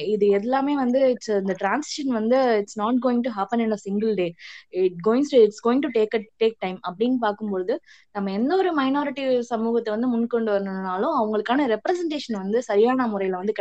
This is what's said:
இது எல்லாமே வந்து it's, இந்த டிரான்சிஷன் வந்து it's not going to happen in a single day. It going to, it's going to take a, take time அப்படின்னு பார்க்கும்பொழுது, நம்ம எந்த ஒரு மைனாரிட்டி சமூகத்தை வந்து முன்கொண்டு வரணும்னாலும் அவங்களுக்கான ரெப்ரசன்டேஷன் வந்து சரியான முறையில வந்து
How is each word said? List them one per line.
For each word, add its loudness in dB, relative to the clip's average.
இது 2
எல்லாமே 2
வந்து 2
it's, 0
இந்த 0
டிரான்சிஷன் -2
வந்து 2
it's -8
not 2
going 2
to -2
happen 0
in 0
a 0
single 0
day. -2
It 2
going 4
to, 4
it's 6
going 2
to -2
take 2
a, -4
take 2
time -6
அப்படின்னு 0
பார்க்கும்பொழுது, -2
நம்ம -4
எந்த 0
ஒரு 2
மைனாரிட்டி 0
சமூகத்தை -2
வந்து -2
முன்கொண்டு 0
வரணும்னாலும் -2
அவங்களுக்கான 0
ரெப்ரசன்டேஷன் -2
வந்து -2
சரியான 2
முறையில -2
வந்து -2